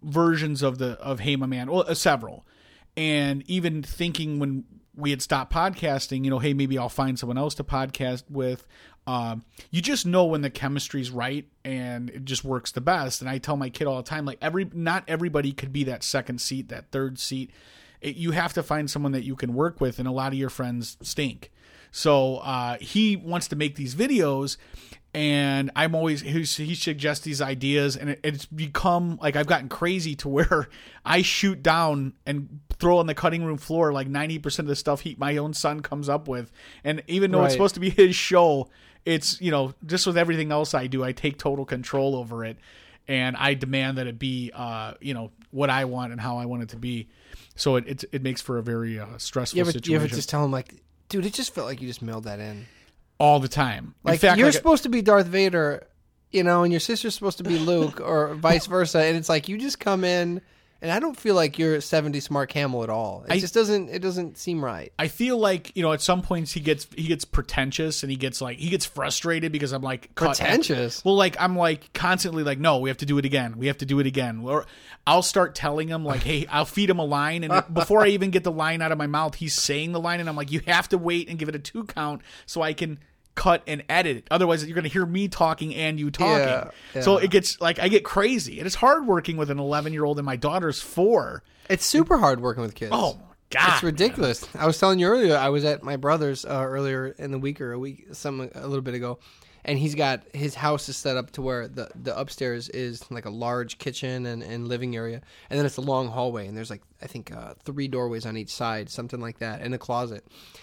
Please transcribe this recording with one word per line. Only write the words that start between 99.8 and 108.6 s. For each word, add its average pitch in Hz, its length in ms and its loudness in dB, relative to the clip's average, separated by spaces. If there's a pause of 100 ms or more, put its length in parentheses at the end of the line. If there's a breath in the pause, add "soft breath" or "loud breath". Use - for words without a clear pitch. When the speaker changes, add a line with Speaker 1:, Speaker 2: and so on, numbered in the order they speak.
Speaker 2:
got, 139 300 0 (100)
his 143 220 -6
house 147 340 -2
is 131 80 -8
set 135 180 -2
up 127 180 -4
to 143 100 -10
where 123 240 -4
the, 131 260 -12
the 123 240 -8
upstairs 123 520 -6
is, 123 420 -8
like, 117 140 -12
a 110 40 -8
large 120 480 -4
kitchen 127 480 -6
and, 117 160 -6
and 117 260 -8
living 123 280 -4
area, 113 260 -8 (300 loud breath)
and 143 80 0
then 147 80 4
it's - 100 -4
a 131 40 -8
long 131 260 -2
hallway, 117 400 -4
and 107 100 -10
there's, 113 140 -10
like, 101 100 -14 (220)
I - 20 -14
think, - 260 -14
uh, 113 220 -16 (120)
three 139 220 -6
doorways 123 380 -4
on 110 100 -6
each 107 140 -8
side, 110 400 -6